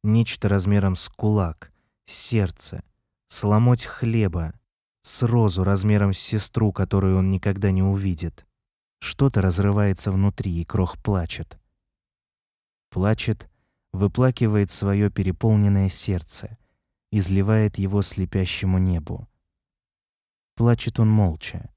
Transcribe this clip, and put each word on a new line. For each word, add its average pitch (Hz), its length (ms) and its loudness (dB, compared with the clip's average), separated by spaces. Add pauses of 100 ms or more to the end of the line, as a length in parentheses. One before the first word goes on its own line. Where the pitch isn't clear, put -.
Нечто 110 420 2
размером 98 480 2
с - 140 -6
кулак, 104 640 -2 (320)
с - 80 -14
сердце, - 680 -4 (460)
с - 160 -6
ломоть 117 400 4
хлеба, 95 720 -4 (480)
с - 220 -4
розу 107 420 2
размером 101 480 2
с - 60 -4
сестру, 107 520 -2
которую 95 460 0
он 95 120 2
никогда 95 420 0
не 95 120 2
увидит. 95 640 -4 (520)
Что-то - 420 0
разрывается 98 680 0
внутри, 95 520 0
и - 20 -4
Крох - 400 -2
плачет. - 560 -4 (1300)
Плачет, 104 600 -2 (420)
выплакивает 104 800 2
своё 101 380 0
переполненное 101 800 2
сердце, - 680 -6 (540)
изливает 101 680 2
его 98 240 0
слепящему 92 760 -2
небу. 87 500 -2 (1300)
Плачет 117 460 0
он 110 80 4
молча 95 680 0